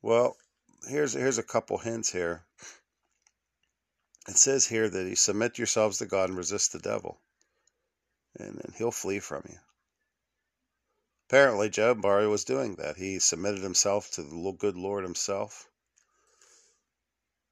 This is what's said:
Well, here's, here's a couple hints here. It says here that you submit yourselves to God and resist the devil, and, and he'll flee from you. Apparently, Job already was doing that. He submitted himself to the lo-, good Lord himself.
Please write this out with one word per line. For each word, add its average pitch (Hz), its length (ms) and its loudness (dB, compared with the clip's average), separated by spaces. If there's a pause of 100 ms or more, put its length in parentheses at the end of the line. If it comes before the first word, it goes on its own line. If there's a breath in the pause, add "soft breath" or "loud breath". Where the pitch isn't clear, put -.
Well, 117 340 4 (520)
here's, 139 240 -2
here's 131 260 0
a 113 40 -2
couple - 360 -2
hints 113 320 -6
here. 85 340 -4 (1800 loud breath)
It 95 100 -2
says 135 300 6
here 110 220 2
that 92 180 -2
you 95 100 -4
submit 107 420 2
yourselves 107 400 2
to 101 80 -6
God 95 240 0
and 92 80 -6
resist 90 340 -2
the - 60 -10
devil, - 420 -6 (1160)
and, - 260 -14
and - 100 -14
he'll 117 160 -4
flee 98 300 -4
from - 280 -10
you. - 100 -20 (1800)
Apparently, 117 340 6
Job 107 360 2
already 101 240 4
was 104 160 0
doing 127 320 -4
that. 76 200 -8
He 92 220 -4
submitted 95 420 0
himself 98 520 0
to 87 100 -8
the 73 140 -12
lo-, 90 160 -6
good 92 240 -4
Lord 98 260 -4
himself. 98 680 -6 (1800 soft breath)